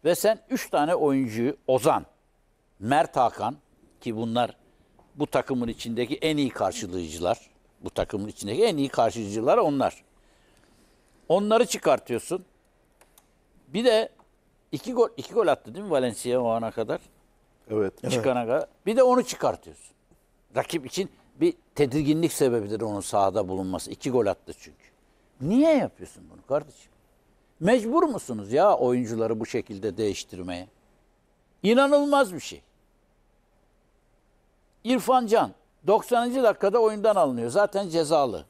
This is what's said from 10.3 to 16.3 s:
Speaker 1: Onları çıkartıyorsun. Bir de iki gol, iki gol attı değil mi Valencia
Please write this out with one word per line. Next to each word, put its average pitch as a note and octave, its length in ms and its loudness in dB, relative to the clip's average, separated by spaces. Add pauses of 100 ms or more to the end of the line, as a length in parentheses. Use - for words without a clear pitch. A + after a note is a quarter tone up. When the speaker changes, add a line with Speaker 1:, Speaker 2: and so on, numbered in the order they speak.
Speaker 1:
Onları G#3+ 380 2
çıkartıyorsun. D#3+ 760 -2 (1200)
Bir G3 160 -4
de A3 240 2 (640)
iki F#3 200 -8
gol, A#3 240 2
iki - 180 -12
gol G#3+ 120 2
attı B2 280 -2
değil G3 100 -14
mi G3 60 -10
Valencia B2 500 -2